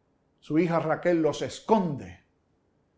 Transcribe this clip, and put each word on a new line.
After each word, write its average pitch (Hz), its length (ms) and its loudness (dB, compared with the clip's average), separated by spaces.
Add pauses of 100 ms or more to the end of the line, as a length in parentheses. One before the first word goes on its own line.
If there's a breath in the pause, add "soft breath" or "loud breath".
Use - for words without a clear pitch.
(400)
Su 151 180 -2
hija 170 200 2
Raquel 160 440 0
los 151 200 0
esconde. 139 840 -2 (720)